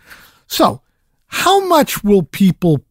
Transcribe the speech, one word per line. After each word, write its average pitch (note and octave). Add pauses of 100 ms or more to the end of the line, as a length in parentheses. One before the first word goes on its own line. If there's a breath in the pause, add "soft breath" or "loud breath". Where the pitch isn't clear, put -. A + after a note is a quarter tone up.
(480 soft breath)
So - (460)
how G4
much D#4+
will G3+
people E3+ (140)